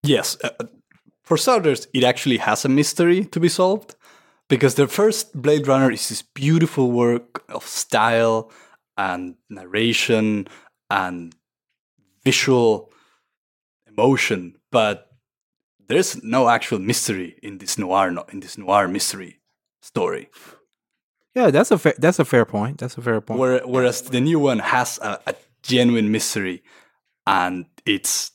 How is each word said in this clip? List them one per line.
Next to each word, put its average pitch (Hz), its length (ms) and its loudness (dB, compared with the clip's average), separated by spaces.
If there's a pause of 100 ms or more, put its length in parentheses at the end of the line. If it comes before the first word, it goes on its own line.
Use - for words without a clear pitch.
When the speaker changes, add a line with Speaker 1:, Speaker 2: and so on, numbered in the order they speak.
Speaker 1:
Yes. 135 420 0
Uh, 127 60 -4 (720)
for 165 160 0
starters, 180 560 0
it 127 100 2
actually 127 340 2
has 107 260 0
a 139 40 0
mystery 170 560 2
to - 160 -6
be 170 80 4
solved, 190 460 -2 (560)
because 131 240 2
the 143 120 2
first 214 540 -2
Blade 147 260 0
Runner 135 240 4
is - 200 -6
this 113 100 -8
beautiful 147 720 0
work 120 560 0
of - 180 -12
style 113 880 0 (460)
and 90 360 -6 (140)
narration 107 960 -2 (440)
and 90 440 -4 (880)
visual 120 680 2 (960)
emotion, 107 680 0 (160)
but 107 400 0 (760)
there's 175 340 -2
no 120 260 0
actual 113 300 0
mystery 95 640 -4
in 101 160 -16
this 95 200 -8
noir, 95 320 0
no-, 87 220 -8
in 98 80 -12
this 92 180 -18
noir 98 280 2
mystery 92 540 -8 (400)
story. - 480 -6 (1040)
Speaker 2:
Yeah, 240 160 4
that's 147 200 4
a - 80 4
fa-, 151 200 2
that's 160 200 2
a 156 60 4
fair 120 200 4
point. 113 340 -6
That's - 200 -10
a 120 40 -14
fair 113 200 -2
point. 113 180 -6
Speaker 1:
Where-, 127 260 2
whereas 123 360 0
the 123 180 -2
new 156 180 2
one 135 220 2
has 123 380 -2
a, 104 280 -8
a - 80 -6 (280)
genuine 120 500 2
mystery, 98 500 -4 (640)
and 90 380 -2 (220)
it's - 480 -4